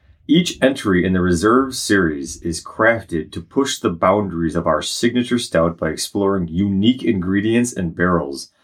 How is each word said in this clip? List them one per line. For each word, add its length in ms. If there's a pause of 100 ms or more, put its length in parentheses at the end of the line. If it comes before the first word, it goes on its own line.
(260)
Each 340
entry 440
in 80
the 80
Reserve 560
series 680
is 220
crafted 680
to 100
push 380
the 120
boundaries 640
of 100
our 160
signature 560
stout 400
by 120
exploring 580
unique 560
ingredients 680
and 220
barrels. 560 (140)